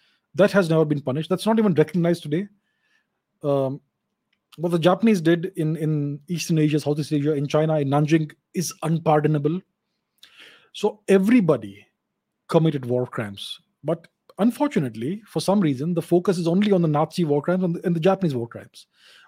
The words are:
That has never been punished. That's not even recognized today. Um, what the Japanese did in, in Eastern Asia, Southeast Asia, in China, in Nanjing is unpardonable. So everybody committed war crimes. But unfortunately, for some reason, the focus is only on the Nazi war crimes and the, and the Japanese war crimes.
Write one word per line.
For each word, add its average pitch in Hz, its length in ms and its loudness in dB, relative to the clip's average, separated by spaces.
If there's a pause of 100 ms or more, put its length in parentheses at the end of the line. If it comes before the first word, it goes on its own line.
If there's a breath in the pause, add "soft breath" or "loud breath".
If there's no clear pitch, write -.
(360)
That 190 160 4
has 185 180 2
never 160 160 4
been 147 160 -2
punished. 139 280 -6
That's 185 160 -4
not 220 120 0
even 214 160 2
recognized 165 500 0
today. 165 240 -6 (960)
Um, 139 380 -2 (760)
what 165 140 -4
the 175 80 0
Japanese 185 420 4
did 165 340 0
in, 156 220 -2
in 147 500 -4
Eastern 170 300 -2
Asia, 151 240 2
Southeast 147 320 -4
Asia, 147 200 0
in 143 140 -2
China, 156 320 0
in 143 80 -2
Nanjing 151 440 2 (220)
is 175 200 -6 (100)
unpardonable. 156 760 0 (1120 loud breath)
So - 340 -4
everybody 175 800 2 (640)
committed 156 360 2
war 123 220 -2
crimes. 101 500 -12 (280)
But 165 220 -6 (300)
unfortunately, 190 880 -2
for - 140 -6
some 196 220 0
reason, 151 320 -2
the 170 80 -2
focus 175 360 0
is 180 100 -2
only 208 260 2
on 180 80 4
the 170 80 2
Nazi 156 340 0
war 147 180 0
crimes 180 220 -2
and 175 120 -2
the, - 100 -8
and 175 100 0
the 165 60 -4
Japanese 185 340 2
war 117 120 -6
crimes. - 400 -18 (400 soft breath)